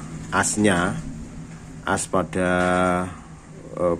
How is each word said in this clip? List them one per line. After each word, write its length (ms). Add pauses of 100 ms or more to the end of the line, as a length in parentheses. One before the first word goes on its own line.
(340)
asnya, 640 (880)
as 240
pada, 420 (1300)
eh, 220